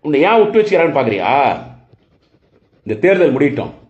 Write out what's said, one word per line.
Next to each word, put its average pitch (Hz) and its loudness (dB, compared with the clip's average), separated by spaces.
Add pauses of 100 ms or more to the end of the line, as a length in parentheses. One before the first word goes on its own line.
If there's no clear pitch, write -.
உன்னை 151 0
ஏன் 214 2
விட்டு 214 2
வச்சுக்கிறான்னு 170 0
பாக்குறியா? 104 -2 (1600)
இந்த 107 -6
தேர்தல் 180 2
முடியட்டும் 127 -2 (200)